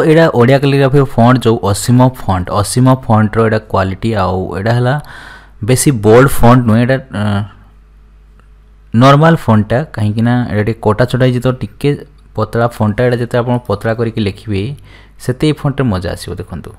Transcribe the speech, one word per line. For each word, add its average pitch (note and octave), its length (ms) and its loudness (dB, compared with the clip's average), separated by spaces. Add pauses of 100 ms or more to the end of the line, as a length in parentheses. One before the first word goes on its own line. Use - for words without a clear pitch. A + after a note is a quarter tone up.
ଏଇଟା D#3+ 240 4
ଓଡ଼ିଆ A#2+ 300 2
କାଲିଗ୍ରାଫି C#3 440 2
ଫଣ୍ଟ B2+ 400 2
ଯୋଉ A#2 220 2
ଅସୀମ G#2 360 0 (100)
ଫଣ୍ଟ, F#2 400 -6
ଅସୀମ B2 460 0
ଫଣ୍ଟର A2 460 0
ଏଇଟା A2 160 0
କ୍ୱାଲିଟି। F#2+ 560 -4
ଆଉ F#2 440 -4
ଏଇଟା G2+ 140 -2
ହେଲା B2 240 0 (680)
ବେଶୀ B2+ 280 2
ବୋଲ୍ଡ A#2 380 4
ଫଣ୍ଟ B2 360 4
ନୁହେଁ, A2 160 2
ଏଇଟା, B2+ 160 0 (160)
ଅ, G#2 300 -4 (1500)
ନର୍ମାଲ C#3+ 400 4
ଫଣ୍ଟଟା, A2+ 480 0
କାହିଁକିନା A2+ 500 -4 (160)
ଏଇଟା G#2 140 -2
ଟିକେ A2 200 -6
କଟା G#2+ 220 0
ଛଡ଼ା B2+ 200 0
ହେଇଛି, B2+ 140 0
ତ B2 80 -4
ଟିକେ B2 420 -4 (460)
ପତଳା A#2 320 -2
ଫଣ୍ଟଟା। A2 360 -4
ଏଇଟା B2 140 0
ଯେତେ A#2+ 200 -4
ଆପଣ B2 300 -2
ପତଳା G#2 260 -4
କରିକି A2+ 280 -4
ଲେଖିବେ, G#2 560 -6 (420)
ସେତେ - 280 -4
ଏଇ D3+ 60 0
ଫଣ୍ଟରେ C#3 320 -4
ମଜା F#2 260 -4
ଆସିବ। E2+ 240 -12
ଦେଖନ୍ତୁ, F2 440 -14